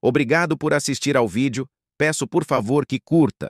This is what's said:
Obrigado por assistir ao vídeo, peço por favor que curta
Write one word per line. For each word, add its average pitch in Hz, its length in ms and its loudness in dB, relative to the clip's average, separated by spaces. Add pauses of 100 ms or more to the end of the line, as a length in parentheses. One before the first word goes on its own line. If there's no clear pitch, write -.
Obrigado 147 520 2
por 147 200 -2
assistir 143 420 -2
ao 120 100 4
vídeo, 123 400 -2 (300)
peço 156 300 -2
por 170 180 -2
favor 127 400 0
que 127 160 -6
curta - 500 0